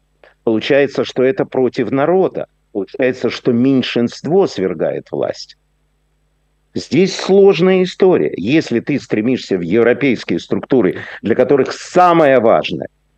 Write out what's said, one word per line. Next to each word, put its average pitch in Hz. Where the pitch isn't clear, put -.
получается, 135
что -
это 131
против 123
народа. 156
Получается, 127
что -
меньшинство 127
свергает 78
власть. -
Здесь 165
сложная 190
история. 180
Если 120
ты 143
стремишься 123
в -
европейские 113
структуры, 101
для 107
которых 135
самое 165
важное — 87